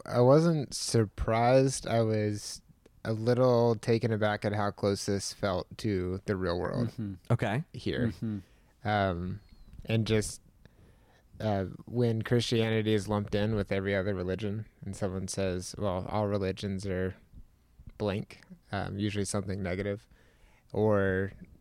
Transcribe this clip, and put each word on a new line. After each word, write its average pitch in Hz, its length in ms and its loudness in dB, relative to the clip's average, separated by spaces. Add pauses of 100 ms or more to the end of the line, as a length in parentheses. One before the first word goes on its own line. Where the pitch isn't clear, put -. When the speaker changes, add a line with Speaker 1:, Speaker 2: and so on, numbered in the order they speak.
Speaker 1:
I 120 140 0
wasn't 151 540 4
surprised. 120 1120 2
I 113 160 2
was 107 580 -2 (420)
a 113 100 -4
little 120 640 4
taken 113 360 2
aback 104 320 0
at 101 100 0
how 101 160 0
close 101 360 0
this 98 260 -2
felt 92 340 -2 (120)
to 92 480 -2
the 104 100 0
real 87 220 0
world 92 300 -2
Speaker 2:
Mm-hmm. 101 260 -6 (160)
Speaker 3:
Okay. 117 320 0 (100)
Speaker 1:
here. 117 400 -2 (100)
Speaker 2:
Mm-hmm. - 680 -8
Speaker 1:
Um, 95 520 0 (460)
and 113 200 0
just, 110 340 0 (1000)
uh, 101 240 0 (220)
when 113 360 0
Christianity 113 720 2
is 101 140 0
lumped 104 260 -2
in 107 200 2
with 101 180 -2
every 98 240 0
other 98 180 0
religion 95 520 -4 (180)
and 98 100 -8
someone 95 340 -4
says, 92 500 -4
"Well, 92 320 -2
all 104 180 0
religions 98 580 -2
are 92 280 -2 (840)
blank," - 420 -4 (320)
um, 98 260 -4
usually 101 260 -2
something 98 380 -4
negative, 98 440 -4 (680)
or 98 600 2 (280)